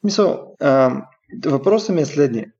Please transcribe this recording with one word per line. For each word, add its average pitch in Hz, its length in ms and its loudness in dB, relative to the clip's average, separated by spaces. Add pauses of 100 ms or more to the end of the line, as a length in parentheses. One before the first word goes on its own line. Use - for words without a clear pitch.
Мисъл, 202 580 -2
а, 131 400 2 (440)
въпросът 185 500 0
ми 160 60 2
е 143 40 0
следния. 131 400 -2 (140)